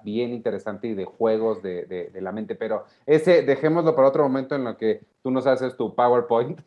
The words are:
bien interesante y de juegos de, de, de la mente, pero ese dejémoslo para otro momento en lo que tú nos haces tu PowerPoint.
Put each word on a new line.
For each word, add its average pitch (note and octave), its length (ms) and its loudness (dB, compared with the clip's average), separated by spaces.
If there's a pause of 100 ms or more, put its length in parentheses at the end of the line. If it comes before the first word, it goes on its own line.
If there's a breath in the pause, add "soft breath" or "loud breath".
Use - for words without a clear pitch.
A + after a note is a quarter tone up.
bien A2+ 260 -4
interesante G#2+ 560 -6
y A2+ 60 -4
de G2 100 -6
juegos A2 580 -2
de, F#2 240 -8
de, F2+ 260 -10
de F#2+ 100 -14
la F#2+ 100 -8
mente, G#2+ 240 -8
pero A2+ 300 -6 (200 soft breath)
ese D#3 380 4
dejémoslo D#3+ 500 2
para C3+ 140 6
otro D3 160 2
momento C3+ 320 -2
en C3+ 80 -4
lo A2+ 140 -8
que A2 240 -2 (200)
tú C3 100 -4
nos B2+ 160 0
haces B2+ 280 0
tu A2 200 -4
PowerPoint. B2 720 2